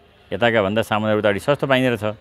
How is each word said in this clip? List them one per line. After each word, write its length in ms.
यताका 280
भन्दा 200
सामानहरू 400
त 40
अलिक 160
सस्तो 260
पाइने 220
रहेछ 140